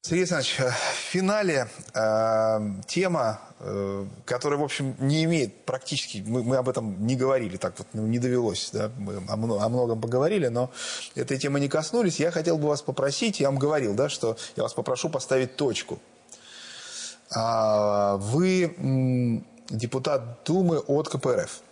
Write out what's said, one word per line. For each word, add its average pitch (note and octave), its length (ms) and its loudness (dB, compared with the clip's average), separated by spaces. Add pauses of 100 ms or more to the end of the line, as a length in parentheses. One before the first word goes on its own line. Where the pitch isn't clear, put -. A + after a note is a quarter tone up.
Сергей F3 200 2
Александрович, E3 340 0
э, C3 120 2
в - 260 -2 (160)
финале, F#3+ 560 2 (260)
э, A2 640 4 (280)
тема, D#3 500 0 (220)
э, G2 440 -4 (200)
которая, C#3+ 340 0
в D3 60 2
общем, C3+ 340 -4
не C#3+ 240 2
имеет D#3+ 420 0
практически, B2+ 640 -6
мы, A#2 160 0
мы B2+ 140 0
об B2+ 120 0
этом A2 380 -2
не B2+ 80 2
говорили, B2+ 420 0
так F2+ 220 -4
вот, G#2 140 -12
ну, G#2+ 160 -4
не A#2+ 100 2
довелось, A#2+ 540 0
да, G#2+ 260 -2
мы G2 300 -8
о A2 80 -2
мно-, A2 240 0
о A2 80 2
многом A#2 320 0
поговорили, C3 480 2
но B2 240 -2 (420)
этой B2+ 240 -4
темы C#3+ 220 0
не C#3+ 80 0
коснулись. E3+ 500 0
Я E3 140 2
хотел E3 260 0
бы D3 80 0
вас D3 160 0
попросить, C#3 560 0
я C#3 100 4
вам C#3 120 2
говорил, C#3 340 2
да, C3+ 140 2
что A2+ 280 -2 (200)
я G#2+ 80 0
вас A2 100 -4
попрошу B2+ 340 -2
поставить C3 460 0
точку. - 460 -2 (1300)
А, G#2+ 840 4
вы, E3 640 2
м, B2+ 680 2 (240)
депутат A#2+ 760 -2
Думы E3+ 360 4
от D3 280 2
К C#3 100 -4
П C3 120 0
Р A#2+ 140 4
Ф. - 160 -12 (120)